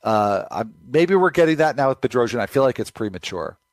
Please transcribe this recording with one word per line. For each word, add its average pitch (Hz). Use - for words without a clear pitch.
Uh, 104
I'm, 110
maybe 170
we're 185
getting 160
that 151
now 135
with 131
Bedrosian. 120
I 101
feel 135
like 127
it's 104
premature. 92